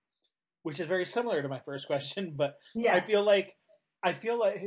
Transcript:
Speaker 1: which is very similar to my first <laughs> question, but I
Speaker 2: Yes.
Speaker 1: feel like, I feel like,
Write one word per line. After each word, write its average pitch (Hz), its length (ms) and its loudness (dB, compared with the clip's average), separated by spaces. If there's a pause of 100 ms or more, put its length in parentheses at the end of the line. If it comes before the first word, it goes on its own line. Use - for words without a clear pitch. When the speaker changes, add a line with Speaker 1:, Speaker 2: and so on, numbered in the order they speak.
(600)
Speaker 1:
which 156 180 -6
is 170 60 -4
very 180 200 0
similar 233 360 0
to 139 80 -4
my 131 100 -6
first 139 280 -10
<laughs> - 0 -
question, 156 480 -4
but 139 240 -2 (160)
I 226 40 -4
Speaker 2:
Yes. 185 280 4
Speaker 1:
feel 208 160 4
like, 202 320 2 (480)
I 175 100 2
feel 233 240 -4
like, 202 300 0